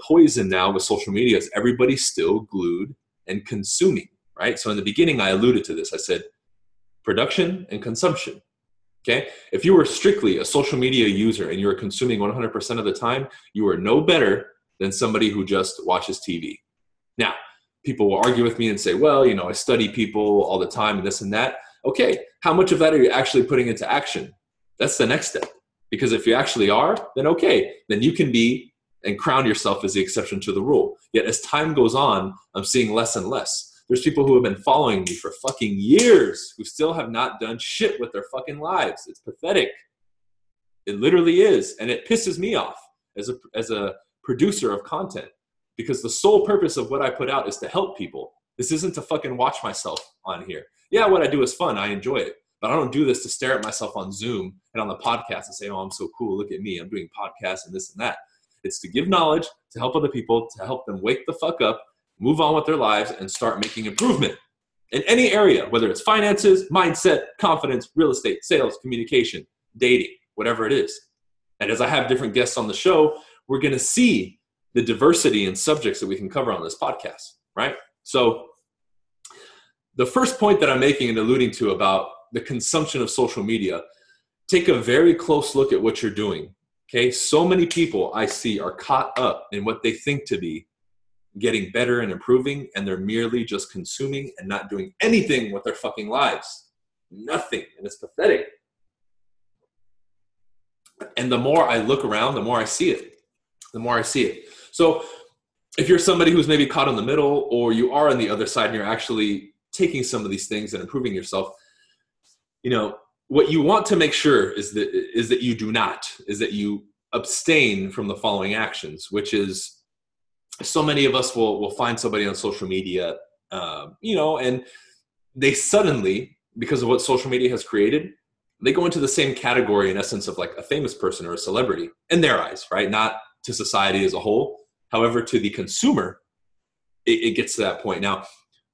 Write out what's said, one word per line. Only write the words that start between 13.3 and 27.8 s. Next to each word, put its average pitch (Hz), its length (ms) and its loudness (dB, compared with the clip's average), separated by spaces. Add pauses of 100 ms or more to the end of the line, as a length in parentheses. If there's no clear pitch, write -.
you 107 160 0
are 85 80 2
no 107 240 4
better 143 460 2 (340)
than 98 100 -2
somebody 110 380 0
who 101 160 -2
just 95 420 -2
watches 92 320 -2
T 87 180 -6
V. - 220 -12 (580)
Now, 104 160 -2 (520)
people 110 240 0
will 95 80 2
argue 120 260 2
with 117 160 0
me 117 80 0
and 104 100 -2
say, 90 160 -2
"Well, 135 320 4
you 113 100 4
know, 90 120 -4
I 90 60 -6
study 110 340 2
people 104 560 2
all 95 160 0
the 90 80 -2
time 107 300 -2
and 95 100 -4
this 98 140 -4
and 98 120 -6
that." 123 260 -2 (260)
Okay, 156 340 2 (220)
how 165 120 2
much 185 200 4
of - 60 4
that 156 140 6
are 147 80 6
you 123 80 8
actually 127 340 2
putting 123 260 0
into 107 200 -4
action? - 460 -4 (420)
That's - 200 -2
the 120 100 2
next 147 220 0
step. - 200 -6 (400)
Because 113 220 0
if 110 160 0
you 113 60 6
actually 120 360 2
are, 143 280 2 (180)
then 135 100 0
okay, 175 480 2 (140)